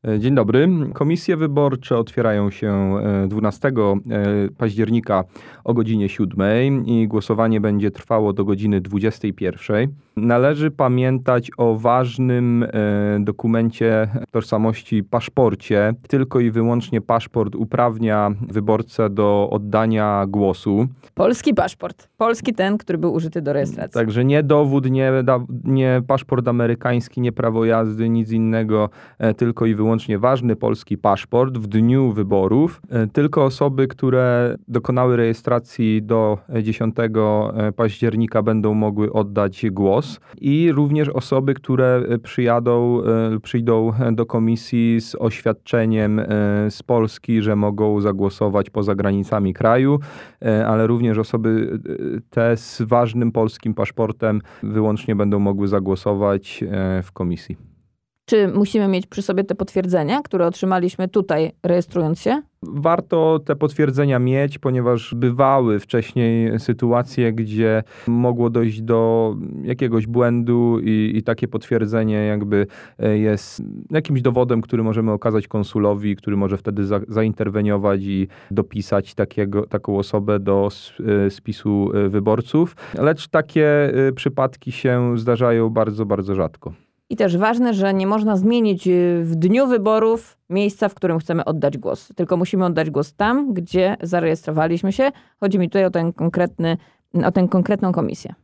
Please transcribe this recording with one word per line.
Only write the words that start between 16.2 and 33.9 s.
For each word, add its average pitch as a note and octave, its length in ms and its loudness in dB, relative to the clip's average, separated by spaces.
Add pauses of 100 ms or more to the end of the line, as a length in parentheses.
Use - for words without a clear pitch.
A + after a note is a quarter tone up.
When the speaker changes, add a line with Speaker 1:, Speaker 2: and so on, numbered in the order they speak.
Speaker 1:
i A#2+ 100 2
wyłącznie A#2 500 0
paszport A2 540 -2
uprawnia A2 760 0 (180)
wyborcę G#2+ 640 0
do G#2 400 2
oddania G#2+ 800 0
głosu. G2+ 580 0 (280)
Speaker 2:
Polski A3+ 400 2
paszport. - 640 -4
Polski A3+ 380 -2
ten, G3 240 0
który E3+ 200 -4
był D#3+ 160 0
użyty E3 280 -4
do C#3+ 100 -2
rejestracji. - 420 -4
Speaker 1:
Także A#2 300 2
nie C#3+ 180 4
dowód, C#3 480 2
nie C3 220 2 (120)
da-, B2 200 2 (200)
nie C3 420 2
paszport C3 420 0
amerykański, A#2+ 720 -2
nie A#2+ 120 0
prawo A2+ 320 0
jazdy, A2+ 440 0
nic A2+ 240 0
innego, A2 580 0 (280)
e, A2 160 0
tylko A#2 320 0
i A2 80 2
wyłącznie A2 440 0
ważny A#2+ 380 0
polski A2 420 -4
paszport A#2+ 600 0
w G#2+ 80 -6
dniu A#2 460 2
wyborów. G2+ 800 0
E, A2+ 160 0
tylko C#3+ 380 0
osoby, C3+ 420 0
które B2+ 720 0 (120)